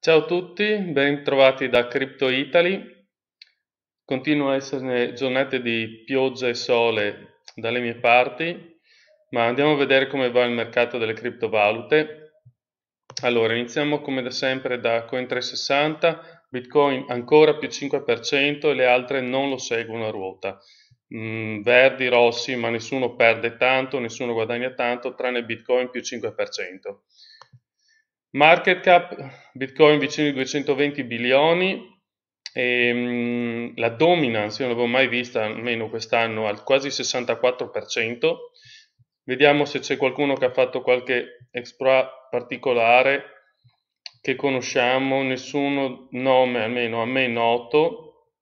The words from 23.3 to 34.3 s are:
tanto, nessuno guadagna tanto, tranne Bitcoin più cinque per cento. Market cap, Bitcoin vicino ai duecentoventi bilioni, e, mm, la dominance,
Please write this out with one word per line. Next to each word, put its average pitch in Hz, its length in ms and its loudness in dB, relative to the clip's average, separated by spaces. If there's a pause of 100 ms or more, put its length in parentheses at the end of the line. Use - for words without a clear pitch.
tanto, 131 420 0
nessuno 117 360 -6
guadagna 120 400 -4
tanto, 123 400 -4
tranne 123 300 -4
Bitcoin 123 440 -2
più 123 140 -10
cinque 113 320 -8
per 101 160 -6
cento. 95 540 -14 (1300)
Market 175 460 6
cap, 175 340 4 (380)
Bitcoin 147 480 4
vicino 139 260 -2
ai 147 60 0
duecentoventi 139 720 -2
bilioni, 143 1000 0 (500)
e, 123 400 0
mm, 120 840 -4
la 117 140 0
dominance, 117 720 0